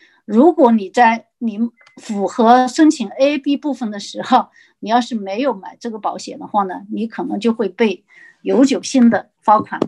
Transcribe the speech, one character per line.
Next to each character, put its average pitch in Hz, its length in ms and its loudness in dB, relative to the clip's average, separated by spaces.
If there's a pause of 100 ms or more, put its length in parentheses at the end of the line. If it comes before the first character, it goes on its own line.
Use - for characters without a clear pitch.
(260)
如 240 260 4
果 277 200 4
你 196 180 -2
在， 233 380 2 (100)
你 214 200 -6 (380)
符 202 300 -6
合 247 420 4
申 311 220 4
请 240 180 -6
A、 285 300 0
B 285 180 -2
部 294 160 -6
分 233 180 -6
的 208 80 -12
时 208 240 -14
候， 233 280 0 (280)
你 202 120 -10
要 240 100 4
是 240 140 -10
没 202 260 -8
有 269 140 -2
买 190 260 -16
这 240 100 -10
个 220 80 -12
保 190 200 -8
险 - 200 -16
的 185 80 -16
话 202 180 -2
呢， 185 180 -10 (100)
你 208 140 -6
可 208 180 -10
能 202 160 -6
就 226 140 0
会 208 160 -4
被 208 340 -2 (380)
永 190 240 2
久 226 160 -2
性 240 260 4
的 202 220 0 (100)
罚 214 180 4
款。 - 300 -6